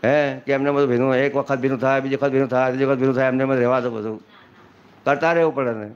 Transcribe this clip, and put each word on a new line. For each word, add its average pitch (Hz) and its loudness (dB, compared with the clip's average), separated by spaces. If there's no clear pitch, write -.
હે? 135 0
કે 139 -2
એમને 139 0
બધું 143 2
ભીનું, 127 2
એક 135 0
વખત 135 -2
ભીનું 131 -2
થાય, 135 2
બીજી 135 -4
વખત 143 0
ભીનું 135 0
થાય, 127 0
ત્રીજી 131 -2
વખત 135 0
ભીનું 135 2
થાય, 131 0
એમને 131 0
એમ 135 0
જ 131 0
રહેવા 123 2
દો 120 -4
બધું? 110 -8
કરતા 147 2
રહેવું 165 2
પડે 127 -2
ને. 107 -8